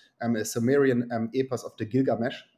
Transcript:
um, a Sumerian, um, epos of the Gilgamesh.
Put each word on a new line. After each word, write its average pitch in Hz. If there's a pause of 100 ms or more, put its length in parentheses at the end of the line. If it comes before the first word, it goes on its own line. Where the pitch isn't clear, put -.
(220)
um, 117
a 107
Sumerian, 123
um, 113
epos 131
of -
the 113
Gilgamesh. 120 (220)